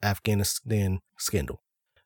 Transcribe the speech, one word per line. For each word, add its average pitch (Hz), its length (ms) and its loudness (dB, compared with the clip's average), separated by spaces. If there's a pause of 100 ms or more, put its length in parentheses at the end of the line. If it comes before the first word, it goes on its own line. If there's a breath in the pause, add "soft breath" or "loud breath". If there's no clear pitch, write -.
Afghanistan 101 1000 0 (180)
scandal. - 440 -4 (420)